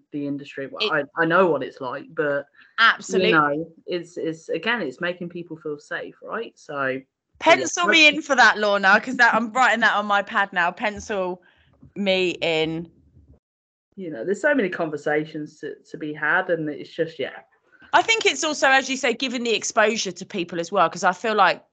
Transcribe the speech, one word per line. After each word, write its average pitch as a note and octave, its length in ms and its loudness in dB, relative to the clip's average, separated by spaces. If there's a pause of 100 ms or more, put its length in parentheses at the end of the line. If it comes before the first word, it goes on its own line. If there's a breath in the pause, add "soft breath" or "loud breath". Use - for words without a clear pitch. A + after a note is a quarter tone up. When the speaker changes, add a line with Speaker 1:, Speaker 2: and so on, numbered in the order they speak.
(120)
Speaker 1:
the C#3+ 140 -6
industry? C#3+ 420 -8
Well, - 160 -6
Speaker 2:
It G#3+ 80 -2
Speaker 1:
I, D3+ 300 -2
I - 40 2
know F3+ 220 4
what C#3+ 140 0
it's - 180 -10
like, C3+ 340 -10
but C#3+ 320 -2 (320 soft breath)
Speaker 2:
Absolutely. F#3+ 520 2
Speaker 1:
you F3 40 4
know, D3+ 380 2 (140)
it's, E3+ 320 -8
it's, D#3+ 320 -8
again, G#3+ 320 -2
it's C3+ 180 -8
making F3 300 -4
people E3+ 260 -12
feel D3+ 220 -10
safe, - 440 -12
right? G3 360 -10
So, C3+ 420 -6 (380)
Speaker 2:
Pencil F4 480 2
Speaker 1:
yeah. D4+ 40 2
Speaker 2:
me D#4+ 180 8
in D4 140 0
for C#4+ 140 -2
that, G#3+ 220 6
Lorna, G3+ 420 4
'cause B3+ 160 -8
that, A#3+ 180 4
I'm A3+ 180 0
writing A#3 280 2
that G#3 160 4
on G3+ 100 -2
my G3+ 160 2
pad G3+ 300 -2
now. F3 180 0
Pencil G3 720 -6 (520 soft breath)
me F#3 360 0 (120)
in. D#3+ 480 -2 (1080)
Speaker 1:
You F#3 140 -12
know, A2+ 160 -8
there's G3 160 -4
so D4 120 4
many A3 140 2
conversations D#3 920 -4
to, - 140 -12 (160)
to - 60 -14
be D#3 160 -8
had, D#3+ 380 0
and D#3+ 180 -2
it's - 220 -12
just, D#3+ 280 -6
yeah. - 220 -8 (520 soft breath)
Speaker 2:
I E4+ 100 6
think A4 240 2
it's D4+ 180 0
also, D4+ 240 2
as C4 220 4
you C4 60 -4
say, C4 180 0
giving B3 300 -4
the A#3 100 0
exposure G#3+ 580 0
to F#3 140 -12
people F3 340 -6
as E3+ 100 -6
well, F3+ 200 4
'cause F3 140 -6
I F#3 80 4
feel A3 220 -2
like F3 280 4 (100)